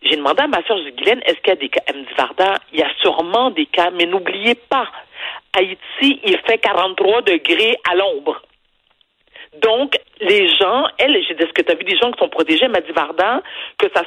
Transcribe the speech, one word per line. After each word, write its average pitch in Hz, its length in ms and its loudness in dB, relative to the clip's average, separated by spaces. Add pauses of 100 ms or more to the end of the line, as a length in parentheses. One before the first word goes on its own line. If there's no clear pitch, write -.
J'ai 156 140 0
demandé 147 260 0
à 302 40 0
ma 208 200 0
sœur 214 100 0 (200)
Guylaine, « 202 280 0
Est-ce 170 160 0
qu'il - 60 0
y 190 40 4
a 185 40 4
des 139 140 -6
cas ? » - 180 0
Elle 139 100 -4
me 139 40 -14
dit, « 127 160 -14
Varda, 185 380 0 (180)
il 147 60 -2
y 156 40 2
a 143 60 0 (120)
sûrement 196 500 2
des 160 140 -2
cas, 175 260 0
mais 175 140 0
n'oubliez 196 500 -2
pas, 247 320 -4 (720)
Haïti, 196 680 0
il 185 200 2
fait 226 120 2
quarante-trois 202 640 0
degrés 175 560 0 (120)
à 175 60 0
l'ombre. » 196 460 -2 (1200)
Donc, 240 360 2 (240)
les 196 340 4
gens, 220 300 2 (120)
elle, 277 160 2 (140)
j'ai 170 80 -6
dit, « 170 80 0
Est-ce 165 100 -4
que - 80 0
t'as 165 140 2
vu 170 80 -10
des 185 140 0
gens 233 140 2
qui - 80 -10
sont 208 100 2
protégés ? » 160 360 0
Elle 254 60 0
m'a 208 100 2
dit, « 165 140 -14
Varda, 185 460 0 (360)
que 202 160 2
ça 175 140 2